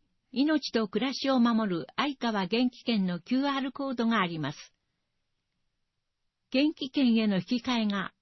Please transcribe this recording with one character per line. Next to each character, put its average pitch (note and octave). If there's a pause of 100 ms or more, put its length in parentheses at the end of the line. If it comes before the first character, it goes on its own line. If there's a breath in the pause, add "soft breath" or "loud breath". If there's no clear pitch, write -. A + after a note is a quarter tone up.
(320)
命 D4
と A3+
暮 A3
ら C4+
し -
を C4
守 A3
る E3
相 C#4
川 G#3+
元 B3
気 -
券 G#3+
の F3
キ -
ュ C4
ー C#4+
ア C4+
ー -
ル C4+
コ C4+
ー -
ド A#3
が A3+
あ F#3
り E3+
ま D3
す。 - (1800)
元 D4
気 C4+
券 B3
へ A3
の G3
引 F3+
き B3
換 A#3
え -
が G3+